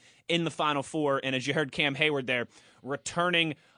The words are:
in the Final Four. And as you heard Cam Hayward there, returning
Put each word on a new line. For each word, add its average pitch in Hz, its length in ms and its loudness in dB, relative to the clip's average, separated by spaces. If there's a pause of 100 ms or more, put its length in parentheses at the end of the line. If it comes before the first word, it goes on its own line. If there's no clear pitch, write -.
(280)
in 170 160 2
the 160 60 -2
Final 147 340 0
Four. 143 380 0
And 135 120 -2
as 123 120 -2
you 139 80 0
heard 151 180 0
Cam 147 240 2
Hayward 143 320 2
there, 123 180 0 (360)
returning 165 720 0 (220)